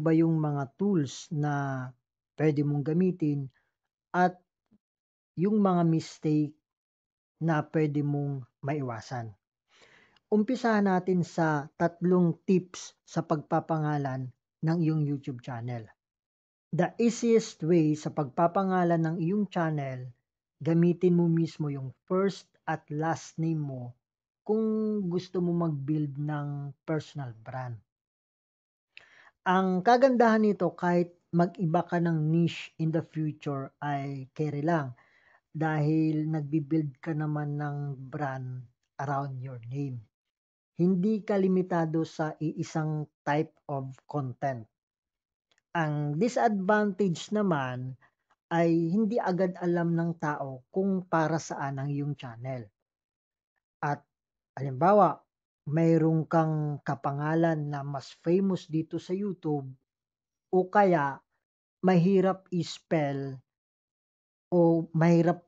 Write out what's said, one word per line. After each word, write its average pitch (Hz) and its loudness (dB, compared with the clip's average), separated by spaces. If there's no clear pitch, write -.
ba 160 2
yung 165 4
mga 147 -2
tools 185 -2
na 139 -2
pwede 147 2
mong 147 0
gamitin 156 0
at 180 2
yung 208 2
mga 175 4
mistake 156 0
na 156 0
pwede 147 -2
mong 143 -4
maiwasan? 123 -6
Umpisahan 214 2
natin 185 2
sa 156 0
tatlong 170 2
tips - -2
sa - -4
pagpapangalan 147 -2
ng 165 2
iyong 156 2
YouTube 143 -6
channel. 120 -10
The 165 0
easiest 226 2
way 156 4
sa - -8
pagpapangalan 170 2
ng 160 -2
iyong 190 -2
channel, 143 -4
gamitin 170 4
mo 170 4
mismo 165 0
yung 135 -8
first 190 -2
at 156 -6
last 151 -4
name 160 0
mo 131 -8
kung 220 0
gusto 180 -4
mo 175 0
mag-build 151 -2
ng 143 -6
personal 143 -6
brand. 120 -12
Ang 185 2
kagandahan 233 6
nito, 185 0
kahit 175 0
mag-iba 175 2
ka 175 -2
ng 160 0
niche 170 0
in 160 0
the 156 0
future, 147 -6
ay 139 -8
carry 143 -4
lang 151 -2
dahil 156 0
nagbi-build 151 -2
ka 165 -6
naman 151 -4
ng 143 -6
brand 131 -8
around 135 -4
your 131 -12
name. 131 -8
Hindi 185 2
ka 208 -2
limitado 180 2
sa 156 -4
iisang 156 -4
type 151 0
of 135 -6
content. 131 -6
Ang 147 -2
disadvantage 208 0
naman 131 -2
ay 170 2
hindi 214 0
agad 185 0
alam 175 0
ng 170 0
tao 139 -6
kung 190 -2
para 160 0
saan 139 -8
ang 139 -6
iyong 143 -4
channel. 123 -10
At 147 -4
halimbawa, 151 4
mayroon 160 4
kang 156 0
kapangalan 151 -2
na 143 -8
mas 143 -10
famous 185 2
dito 160 -4
sa 170 -8
YouTube 165 -4
o 185 2
kaya 165 4
mahirap 185 4
i-spell 139 -4
o 170 4
mahirap 170 4